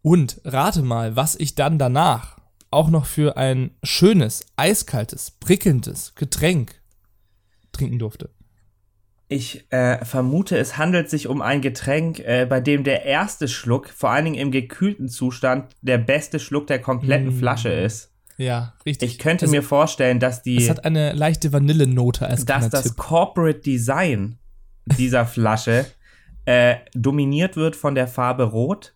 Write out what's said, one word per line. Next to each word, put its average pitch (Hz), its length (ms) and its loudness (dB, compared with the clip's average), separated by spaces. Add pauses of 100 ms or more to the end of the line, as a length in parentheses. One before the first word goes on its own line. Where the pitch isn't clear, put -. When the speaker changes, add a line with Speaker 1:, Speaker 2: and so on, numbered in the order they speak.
Speaker 1:
Und 156 420 2
rate 147 380 0
mal, 113 340 -2
was 143 200 0
ich 151 200 -4
dann 147 240 2
danach 131 580 0 (340)
auch 151 180 4
noch 160 160 4
für 147 320 0
ein 131 340 0 (120)
schönes, 170 640 4 (120)
eiskaltes, - 720 -2
prickelndes - 840 0
Getränk 151 640 -2 (920)
trinken - 280 -4
durfte. 110 300 -10 (1000)
Speaker 2:
Ich, - 420 -8
äh, 123 340 0
vermute, 139 520 0
es - 200 -2
handelt 170 320 0
sich 147 180 -4
um 135 140 -4
ein 135 200 0
Getränk, 143 580 -2
äh, 123 280 0
bei 127 120 0
dem 139 240 0
der 135 220 -2
erste 151 420 -2
Schluck, 120 420 -2
vor - 220 -2
allen 143 140 0
Dingen 156 120 -4
im 139 140 -2
gekühlten 131 560 -2
Zustand, 127 600 -2 (140)
der 127 160 0
beste 139 420 0
Schluck 147 280 -6
der 135 120 -2
kompletten 131 500 0
Speaker 1:
Mm. 127 100 -2
Speaker 2:
Flasche 120 300 -2
ist. 92 420 -4 (260)
Speaker 1:
Ja, 120 360 -4 (120)
richtig. 139 280 -4
Speaker 2:
Ich - 60 -16
könnte 170 260 0
Speaker 1:
Also, 156 100 4
Speaker 2:
mir 143 80 0
vorstellen, 131 560 2
dass 123 240 -2
die 123 140 0
Speaker 1:
es 120 120 4
hat - 160 -2
eine 156 280 0
leichte 151 400 0
Vanillenote 135 720 2
als 123 180 -2
Speaker 2:
dass 135 120 0
Speaker 1:
kleiner 120 120 0
Speaker 2:
das 135 140 0
Speaker 1:
Tipp. 117 140 -6
Speaker 2:
Corporate 165 640 0
Design 123 800 -2 (480)
dieser 123 400 2
Flasche, 117 600 0 (320)
<laughs> - 280 -20
äh, 123 300 6 (180)
dominiert 143 640 0
wird 156 200 0
von 143 200 -4
der 127 120 2
Farbe 123 360 -2
Rot. 117 520 -2